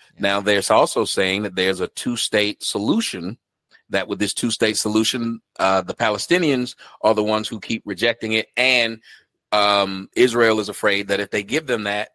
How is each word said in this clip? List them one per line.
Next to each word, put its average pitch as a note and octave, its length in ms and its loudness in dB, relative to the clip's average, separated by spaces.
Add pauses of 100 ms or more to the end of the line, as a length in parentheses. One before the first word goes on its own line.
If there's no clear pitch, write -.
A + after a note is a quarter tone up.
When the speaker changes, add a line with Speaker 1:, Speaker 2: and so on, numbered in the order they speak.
(140)
Speaker 1:
Yeah. - 60 -18
Speaker 2:
Now, G3+ 200 2
there's G#2 300 2
also A#2+ 340 4
saying G2 380 0
that F#2 140 -6
there's F#2 240 0
a F2 80 -2
two-state G#2+ 720 -2
solution, A2 760 -2 (500)
that F#2+ 200 -2
with G2 120 -4
this G#2 140 -2
two-state A2 440 0
solution, A2+ 600 0 (180)
uh, F#2+ 240 2
the F2+ 120 -8
Palestinians B2 840 0 (260)
are A2 120 4
the G#2+ 100 2
ones G#2+ 240 0
who A2 120 -8
keep - 240 -6
rejecting A2 480 -2
it. A2 240 -2
And, A#2+ 440 2 (520)
um, G2+ 600 2
Israel A2+ 460 4
is G2+ 80 -4
afraid G2+ 400 -2
that G2 100 0
if G2+ 120 -4
they G#2 120 -2
give C3+ 240 -4
them A#2 180 -2
that, G#2 300 -4